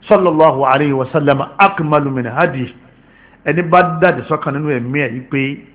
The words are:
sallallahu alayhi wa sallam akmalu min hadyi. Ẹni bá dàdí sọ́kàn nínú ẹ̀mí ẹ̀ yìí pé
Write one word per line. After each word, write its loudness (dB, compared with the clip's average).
sallallahu 4
alayhi 2
wa -2
sallam 2
akmalu 2
min -4
hadyi. -4
Ẹni -2
bá 2
dàdí 2
sọ́kàn -4
nínú -4
ẹ̀mí -4
ẹ̀ -4
yìí -10
pé -4